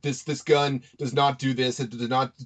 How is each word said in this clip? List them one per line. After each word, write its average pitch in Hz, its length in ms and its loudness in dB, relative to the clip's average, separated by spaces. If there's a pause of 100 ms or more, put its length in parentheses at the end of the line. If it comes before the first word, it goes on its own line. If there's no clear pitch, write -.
This, 139 180 -4
this 147 220 -6
gun 143 400 2 (160)
does 135 140 -6
not 139 260 2
do 135 160 0
this. 123 240 0
It 123 100 -4
does 117 200 -6
not, 131 220 0 (140)